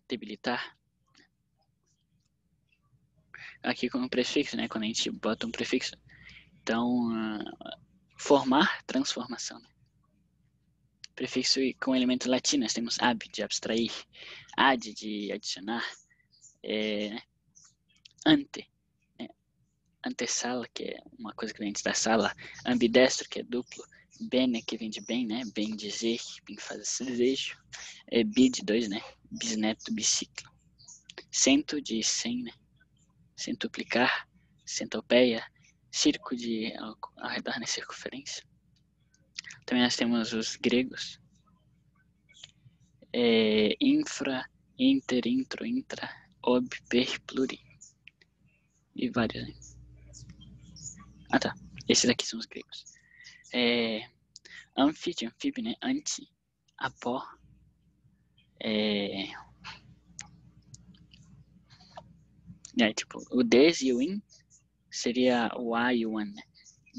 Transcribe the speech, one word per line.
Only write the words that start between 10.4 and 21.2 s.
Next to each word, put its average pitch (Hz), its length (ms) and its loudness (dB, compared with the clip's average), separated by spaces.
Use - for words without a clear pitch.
Prefixo 131 460 0
e 127 140 2
com 131 200 0
elemento 127 340 2
latino, 127 340 2
nós 107 100 -2
temos 117 260 -2
ab, - 300 2
de - 120 -8
abstrair, 113 480 0
ad, 117 360 4
de 104 380 -6
adicionar, 107 580 -6
é, 107 600 -4
ante, 147 440 2
né? - 120 -12
Antessala, 123 680 -4
que - 100 -10
é - 180 -8
uma 107 160 -12